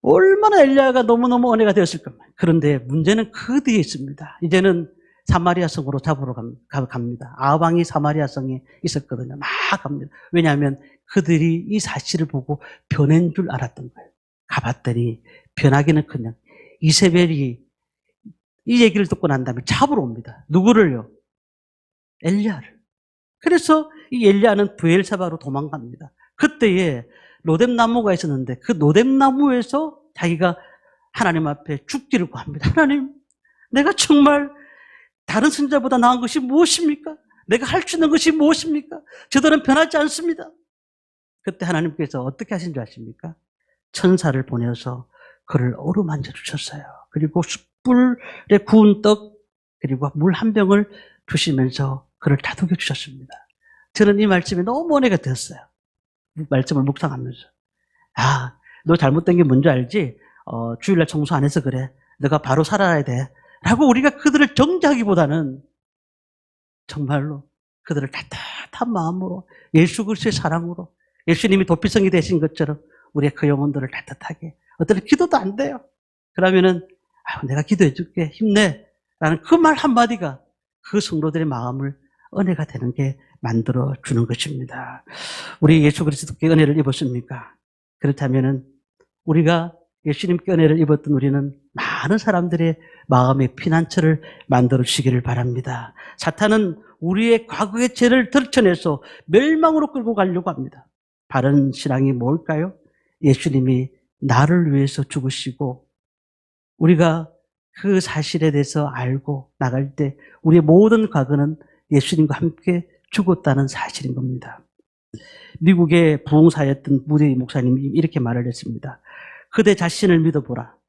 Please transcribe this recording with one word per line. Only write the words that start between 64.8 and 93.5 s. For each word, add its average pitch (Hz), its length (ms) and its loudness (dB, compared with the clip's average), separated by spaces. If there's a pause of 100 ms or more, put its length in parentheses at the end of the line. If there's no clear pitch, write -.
정말로 143 560 -6 (400)
그들을 139 280 -6
따뜻한 - 800 -10
마음으로, 180 560 -6 (260)
예수 170 320 2
그리스도의 214 260 -4
사랑으로, 170 640 -6 (340)
예수님이 190 380 2
도피성이 190 440 2
되신 175 300 0
것처럼 151 400 -4 (340)
우리의 143 180 0
그 - 160 -2
영혼들을 139 440 -2
따뜻하게, - 640 -16 (220)
어떤 185 240 0
기도도 349 360 2
안 196 180 -4
돼요. 269 260 -6 (540)
그러면은 185 520 2 (360)
"아유, - 240 -10
내가 139 160 -4
기도해 175 300 2
줄게. 170 400 -6
힘내." 202 520 0 (340)
라는 160 220 -2
그 - 160 2
말 311 180 4
한마디가 226 640 -2 (400)
그 - 200 -2
성도들의 160 440 -4
마음을 135 520 -6 (400)
은혜가 180 280 -2
되는 123 280 -8
게 135 240 -4 (240)
만들어 123 520 -2 (100)
주는 117 220 0
것입니다. - 800 -10 (560)
우리 156 240 6
예수 147 220 2
그리스도께 151 420 -4
은혜를 156 320 4
입었습니까? 131 720 -6 (460)
그렇다면은 135 680 0 (600)
우리가 165 480 2 (320)
예수님께 175 460 -2
은혜를 160 280 4
입었던 147 340 2
우리는 139 400 -2 (200)
많은 - 440 -4
사람들의 170 600 -2 (300)
마음의 131 480 2